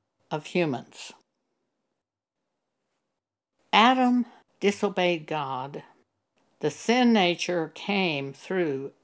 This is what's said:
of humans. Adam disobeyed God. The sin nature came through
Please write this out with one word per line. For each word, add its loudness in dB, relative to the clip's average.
of -6
humans. -4
Adam 4
disobeyed 0
God. -6
The -2
sin 2
nature 0
came -4
through -4